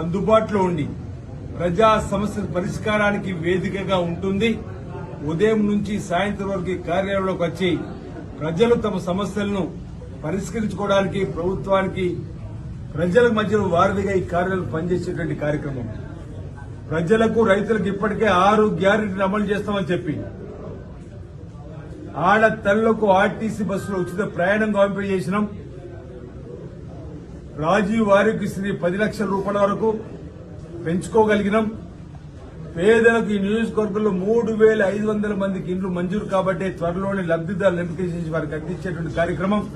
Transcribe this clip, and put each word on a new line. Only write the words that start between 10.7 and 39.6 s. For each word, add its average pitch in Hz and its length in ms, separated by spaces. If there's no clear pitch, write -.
ప్రభుత్వానికి 190 720
ప్రజల 180 300
మధ్యలో 208 280
వారధిగా 196 460
ఈ - 20
కార్యాలయం 180 400
పనిచేసేటువంటి 165 720
కార్యక్రమం. 143 440
ప్రజలకు, 214 500
రైతులకు 202 420
ఇప్పటికే 202 340
ఆరు 214 180
గ్యారెంటీలు 196 460
అమలు 202 240
చేస్తామని 196 400
చెప్పి 156 240
ఆడ 220 140
తల్లులకు 220 400
ఆర్టీసీ 214 480
బస్సులో 196 340
ఉచిత 175 180
ప్రయాణం 202 400
పంపిణీ 196 380
చేసినాం. 190 320
రాజీవ్ 208 460
ఆరోగ్యశ్రీ 202 500
పది 180 180
లక్షల 208 320
రూపాయల 196 300
వరకు 202 260
పెంచుకోగలిగినాం. 208 800
పేదలకు 220 600
ఈ 196 100
నియోజకవర్గంలో 214 680
మూడు 220 280
వేల 220 200
ఐదు 208 160
వందల 208 300
మందికి 185 320
ఇండ్లు 185 240
మంజూరు 185 360
కాబట్టే 190 340
త్వరలోనే 190 520
లబ్ధిదారులు 175 520
ఎంపిక 175 300
చేసి 170 220
వారికి 156 220
అందించేటువంటి 170 600
కార్యక్రమం. 180 420